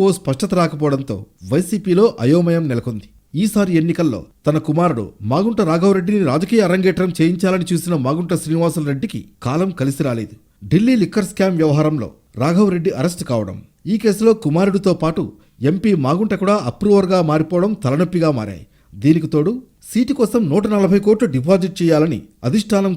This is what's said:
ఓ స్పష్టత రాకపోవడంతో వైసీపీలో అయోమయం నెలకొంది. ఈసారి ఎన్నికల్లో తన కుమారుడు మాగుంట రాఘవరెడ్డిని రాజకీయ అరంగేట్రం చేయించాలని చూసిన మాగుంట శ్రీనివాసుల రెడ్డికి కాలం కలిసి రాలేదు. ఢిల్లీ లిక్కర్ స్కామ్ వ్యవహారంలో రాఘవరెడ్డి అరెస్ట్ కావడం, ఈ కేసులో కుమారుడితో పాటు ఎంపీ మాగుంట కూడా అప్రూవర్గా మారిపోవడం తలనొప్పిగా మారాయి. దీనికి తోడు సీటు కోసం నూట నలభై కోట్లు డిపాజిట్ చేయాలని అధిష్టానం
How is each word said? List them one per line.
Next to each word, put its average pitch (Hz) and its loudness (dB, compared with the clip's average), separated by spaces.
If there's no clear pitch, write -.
ఓ 196 4
స్పష్టత 170 -4
రాకపోవడంతో 139 -2
వైసీపీలో 185 2
అయోమయం 170 2
నెలకొంది. 113 -6
ఈసారి 202 0
ఎన్నికల్లో 165 0
తన 151 2
కుమారుడు 156 0
మాగుంట 202 0
రాఘవరెడ్డిని 190 2
రాజకీయ 196 0
అరంగేట్రం 185 0
చేయించాలని 180 0
చూసిన 175 -2
మాగుంట 165 -2
శ్రీనివాసుల 165 -2
రెడ్డికి 135 -6
కాలం 165 -2
కలిసి 135 -2
రాలేదు. 113 -6
ఢిల్లీ 226 4
లిక్కర్ 185 -2
స్కామ్ 190 0
వ్యవహారంలో 151 0
రాఘవరెడ్డి 180 0
అరెస్ట్ 175 -4
కావడం, 98 -4
ఈ 226 0
కేసులో 214 2
కుమారుడితో 185 2
పాటు 160 -2
ఎంపీ 190 0
మాగుంట 190 0
కూడా 202 2
అప్రూవర్గా 190 2
మారిపోవడం 175 0
తలనొప్పిగా 160 0
మారాయి. 98 -10
దీనికి 156 4
తోడు 160 2
సీటు 247 0
కోసం 240 0
నూట 202 0
నలభై 196 2
కోట్లు 214 4
డిపాజిట్ 175 0
చేయాలని 156 2
అధిష్టానం 196 0